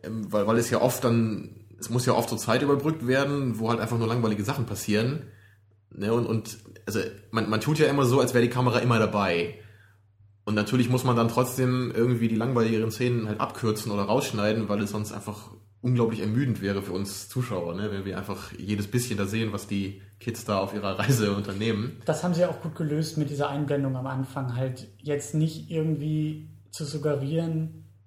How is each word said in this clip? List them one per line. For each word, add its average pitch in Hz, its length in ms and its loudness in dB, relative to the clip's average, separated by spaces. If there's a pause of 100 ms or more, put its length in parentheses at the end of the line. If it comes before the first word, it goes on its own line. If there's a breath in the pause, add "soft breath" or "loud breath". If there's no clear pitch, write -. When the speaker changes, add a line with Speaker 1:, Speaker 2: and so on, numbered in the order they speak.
Speaker 1:
ähm, 107 280 -6
weil, 104 140 2
weil 113 120 4
es 117 120 2
ja 117 120 2
oft - 220 2
dann, 113 520 0 (240)
es - 100 -12
muss 123 160 0
ja 120 80 4
oft 113 160 2
so 117 60 -2
Zeit 117 280 2
überbrückt 143 440 0
werden, 135 520 2
wo 113 100 0
halt 117 100 2
einfach 117 180 0
nur 113 100 2
langweilige 110 360 0
Sachen 123 220 -2
passieren. 110 640 0 (640 loud breath)
Ne, 107 240 -2
und, 120 120 2
und, - 320 -4 (280)
also, 107 140 -2 (320)
man, 110 180 0
man 107 120 0
tut 151 180 0
ja 151 80 6
immer 139 180 4
so, 127 140 6
als 123 140 2
wäre 120 100 6
die 120 60 4
Kamera 123 300 2
immer 117 200 4
dabei. 92 560 2 (880 loud breath)
Und 107 120 -2
natürlich 113 340 2
muss 123 140 2
man 123 120 4
dann 117 140 4
trotzdem 127 680 0
irgendwie 117 320 2
die 110 80 2
langweiligeren 113 560 2
Szenen 120 360 0
halt 104 120 -4
abkürzen 110 520 -2
oder 101 120 0
rausschneiden, 107 680 0
weil 104 120 0
es 98 100 -2
sonst 104 220 -4
einfach - 380 -10 (300)
unglaublich 120 380 2
ermüdend 110 420 0
wäre 98 220 0
für - 100 -8
uns 98 360 -6
Zuschauer, 92 460 -4
ne, 101 160 -4
wenn 98 140 -6
wir 92 120 -4
einfach 95 400 -8
jedes 101 300 -2
bisschen 120 300 -2
da 101 80 0
sehen, 107 260 -2
was 101 160 -6
die 101 340 -4 (180 loud breath)
Kids - 260 -8
da 101 140 2
auf 98 160 -2
ihrer 98 240 -2
Reise 104 360 4
unternehmen. 104 680 -2
Speaker 2:
Das 156 180 0
haben 180 120 2
sie 175 100 4
auch 165 160 -4
gut 156 140 -8
gelöst 156 420 -2
mit 143 140 0
dieser 143 180 -2
Einblendung 139 460 0
am 127 100 -4
Anfang, 131 500 -4
halt 127 320 -4 (120)
jetzt 143 340 -4
nicht 156 380 0
irgendwie 156 760 -2 (220)
zu - 160 -8
suggerieren 156 1000 -2 (220)